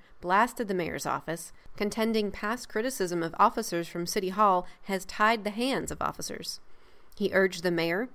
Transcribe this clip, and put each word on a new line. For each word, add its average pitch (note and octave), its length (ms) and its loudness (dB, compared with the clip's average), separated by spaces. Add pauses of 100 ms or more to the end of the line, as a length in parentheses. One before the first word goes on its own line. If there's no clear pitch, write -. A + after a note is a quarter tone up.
(200)
blasted G#3 460 2
the F#3+ 80 -2
mayor's F3 320 -2
office, D#3+ 460 -4 (240)
contending G#3+ 560 0
past A3+ 360 -6
criticism F#3+ 540 -2
of E3 160 -4
officers G3+ 480 2
from F3 200 -6
City F#3+ 240 -2
Hall F#3+ 360 4 (200)
has F#3+ 180 -2
tied G#3+ 400 2
the G#3 60 -2
hands A3+ 420 -2
of - 100 -6
officers. - 560 -6 (560)
He G3+ 180 0
urged F#3 300 4
the F3+ 80 2
mayor F3 440 0